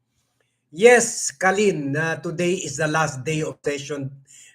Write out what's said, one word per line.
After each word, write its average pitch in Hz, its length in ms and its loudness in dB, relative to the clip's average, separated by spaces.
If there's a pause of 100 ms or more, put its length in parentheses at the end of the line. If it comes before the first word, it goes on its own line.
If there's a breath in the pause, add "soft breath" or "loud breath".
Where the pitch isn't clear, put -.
(680)
Yes, 226 640 4
Kalin, 185 560 0
na 160 240 -2
today 175 480 -2
is 151 160 -10
the 160 80 0
last 151 400 -2
day 156 160 -2
of 139 160 -8
session 143 480 -6 (480 soft breath)